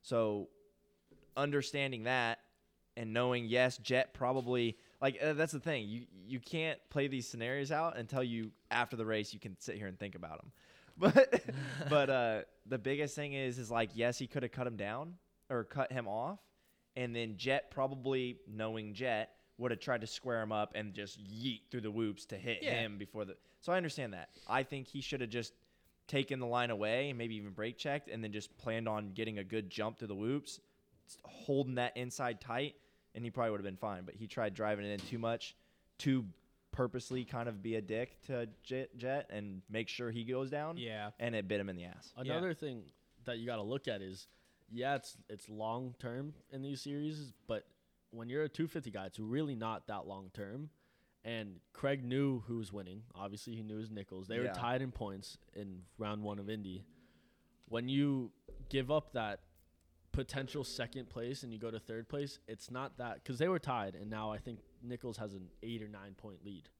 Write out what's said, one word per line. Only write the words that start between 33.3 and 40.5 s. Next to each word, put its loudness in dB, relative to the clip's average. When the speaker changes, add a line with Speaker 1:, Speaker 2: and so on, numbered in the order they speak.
Speaker 1:
probably 4
would've 0
been -2
fine. -2
But -10
he -8
tried 0
driving 2
it -2
in -2
too -4
much -2
to 4
purposely -2
kind -2
of -6
be 0
a 2
dick -2
to -2
Jet, -4
Jet -2
and -6
make 0
sure -4
he -2
goes 0